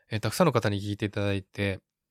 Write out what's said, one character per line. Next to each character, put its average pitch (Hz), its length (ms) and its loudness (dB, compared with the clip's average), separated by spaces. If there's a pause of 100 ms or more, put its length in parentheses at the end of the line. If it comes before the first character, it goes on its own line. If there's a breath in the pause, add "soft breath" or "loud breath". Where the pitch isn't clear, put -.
え 113 80 -2
ー、 - 40 0
た 110 100 -2
く - 40 -6
さ 180 100 6
ん - 20 6
の 131 60 2
方 110 160 2
に 101 100 -2
聞 101 140 -4
い 101 40 -8
て 110 100 -4
い - 20 0
た 104 100 -6
だ 101 140 2
い 98 100 -2
て、 98 380 -4 (300)